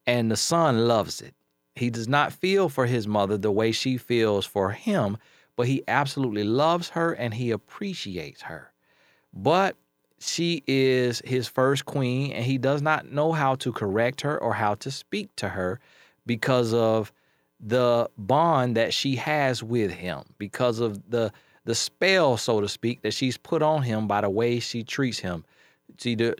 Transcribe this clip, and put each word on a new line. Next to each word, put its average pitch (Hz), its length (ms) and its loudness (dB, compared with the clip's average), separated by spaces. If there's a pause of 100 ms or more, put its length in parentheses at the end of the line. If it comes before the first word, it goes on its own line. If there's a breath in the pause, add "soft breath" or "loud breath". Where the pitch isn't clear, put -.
and 120 240 2
the 110 80 2
son 135 520 2
loves 104 340 0
it. - 120 -20 (420)
He 120 120 -2
does 117 200 -6
not 139 240 2
feel 190 360 2
for 135 180 0
his 117 200 0
mother 104 320 2
the 104 140 0
way 110 180 2
she 127 260 -2
feels 110 480 2
for 98 280 0
him, 120 440 -2 (380 soft breath)
but 120 140 0
he 135 180 0
absolutely 127 560 0
loves 156 480 2
her 165 220 0
and 120 200 -4
he 117 200 -2
appreciates 101 880 -8
her. - 300 -14 (600 soft breath)
But 165 440 2 (420)
she 170 480 -2
is 127 580 2
his 127 220 -2
first 135 380 2
queen, 131 480 -2
and 120 120 -4
he 131 140 0
does 139 240 0
not 156 300 -2
know 151 180 2
how 143 260 2
to 127 160 -4
correct 113 500 0
her 147 140 -2
or 110 160 -2
how 104 240 0
to 135 140 -10
speak - 460 -10
to 101 140 -4
her 92 280 -4 (480 soft breath)
because 117 480 0
of 110 380 2 (480)
the 120 580 2
bond 127 580 2
that 113 160 2
she 139 240 -2
has 135 460 0
with 113 280 0
him, 85 340 -8 (140)
because 117 420 -2
of 104 300 -4
the, 113 220 0 (320 soft breath)
the - 100 -2
spell, 175 600 2
so 110 240 2
to 101 80 0
speak, - 320 -4
that 107 140 -2
she's 127 240 -2
put 156 240 -2
on 156 200 2
him 110 240 -2
by 101 140 2
the 104 80 2
way 117 320 2
she 117 240 -6
treats 127 340 -2
him. 87 240 -6 (560 soft breath)
See, 120 160 -2
the, 117 260 2